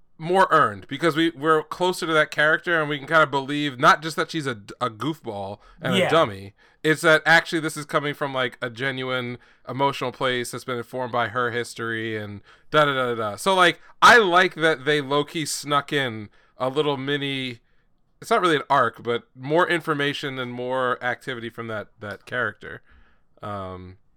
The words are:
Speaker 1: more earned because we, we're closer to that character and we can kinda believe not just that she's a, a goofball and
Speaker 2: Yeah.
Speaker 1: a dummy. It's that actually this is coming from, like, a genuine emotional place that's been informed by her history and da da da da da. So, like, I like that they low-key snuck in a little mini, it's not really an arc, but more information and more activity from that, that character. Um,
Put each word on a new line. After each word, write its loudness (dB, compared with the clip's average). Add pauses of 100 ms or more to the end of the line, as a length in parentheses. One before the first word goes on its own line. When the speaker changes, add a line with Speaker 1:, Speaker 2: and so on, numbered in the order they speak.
(160)
Speaker 1:
more 4
earned 2
because 0
we, 2
we're 2
closer -2
to -2
that 4
character 0
and -2
we -4
can -12
kinda 6
believe -4
not 6
just -8
that -4
she's -6
a, -4 (200)
a 0
goofball -8 (240)
and 0
Speaker 2:
Yeah. 2
Speaker 1:
a -2
dummy. 0 (300)
It's 2
that 6
actually 4
this -4
is -10
coming -4
from, -6
like, -4
a -6
genuine -6 (300)
emotional -2
place -2
that's -10
been -8
informed -8
by 0
her -2
history -6
and -10 (280)
da 4
da 2
da 0
da -2
da. -10
So, 0
like, 4 (200)
I 10
like 4
that 2
they 2
low-key -2
snuck -2
in -4 (300)
a -2
little 0
mini, -6 (640)
it's -12
not 2
really 4
an -2
arc, 2
but -4 (100)
more 0
information -2
and -8
more -2
activity -6
from -12
that, -8 (100)
that -12
character. -6 (600)
Um, -12 (200)